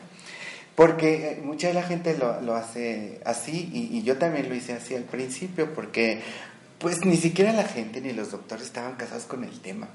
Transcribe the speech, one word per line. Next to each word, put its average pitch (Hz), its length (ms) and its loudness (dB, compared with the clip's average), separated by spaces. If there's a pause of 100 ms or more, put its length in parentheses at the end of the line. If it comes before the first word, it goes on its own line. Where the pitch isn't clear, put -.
(760)
Porque, 156 580 8
eh, - 120 -8
mucha 151 240 -2
de 175 60 2
la 175 80 2
gente 170 340 0
lo, 120 240 0
lo 117 160 0
hace 113 680 -4
así, 156 460 -2
y, 117 260 -4
y 107 40 0
yo 127 140 4
también 143 320 0
lo 123 60 -4
hice 123 180 -6
así 120 220 -8
al 123 100 -4
principio, 156 680 -4
porque, 110 480 0 (560)
pues, 170 260 0
ni 180 120 8
siquiera 170 360 4
la 214 120 4
gente 110 360 -6
ni 135 120 -4
los 107 200 -6
doctores 98 320 -10
estaban 123 320 -8
casados 120 280 -8
con 127 200 -8
el 92 160 -12
tema. 110 340 -10